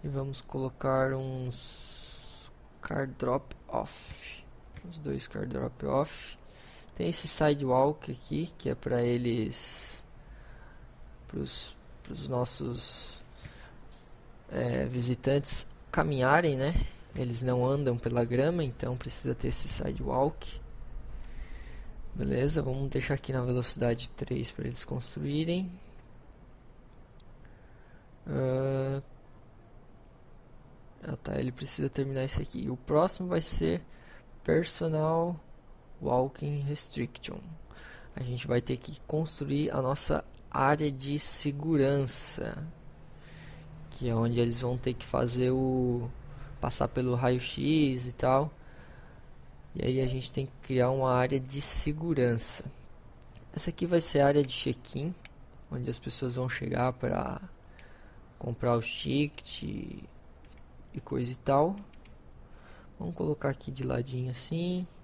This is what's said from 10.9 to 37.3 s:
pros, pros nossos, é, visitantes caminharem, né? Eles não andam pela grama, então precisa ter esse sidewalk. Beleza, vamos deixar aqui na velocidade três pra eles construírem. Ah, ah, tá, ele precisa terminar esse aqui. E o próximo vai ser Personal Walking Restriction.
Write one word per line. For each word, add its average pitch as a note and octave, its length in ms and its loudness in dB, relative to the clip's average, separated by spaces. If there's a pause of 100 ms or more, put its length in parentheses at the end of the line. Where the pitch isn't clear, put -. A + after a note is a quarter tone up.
pros, - 480 -6 (280)
pros C#3 260 -8
nossos, - 960 -4 (1300)
é, B2 340 0
visitantes B2+ 840 2 (240)
caminharem, D3 640 6
né? C3+ 200 2 (420)
Eles A#2+ 240 0
não B2 240 4
andam C3+ 320 4
pela A#2+ 300 2
grama, D3 360 4
então B2+ 360 -2
precisa - 360 -2
ter - 140 0
esse - 200 0
sidewalk. - 920 0 (1500)
Beleza, C3+ 460 2
vamos C3+ 300 -2
deixar C3 240 0
aqui C3+ 180 -4
na B2+ 100 0
velocidade B2 680 0
três - 400 -4
pra - 160 -6
eles B2 180 -2
construírem. D#3 880 -2 (2500)
Ah, C3+ 760 2 (2000)
ah, B2+ 100 -6
tá, - 220 -4
ele B2+ 140 0
precisa C#3 380 -2
terminar C3+ 340 -2
esse - 160 0
aqui. - 240 -6
E C#3 60 -2
o B2 60 -2
próximo F3+ 520 2
vai E3+ 140 2
ser E3 400 2 (600)
Personal D#3+ 960 2 (600)
Walking C#3 600 2
Restriction. - 760 -4 (800)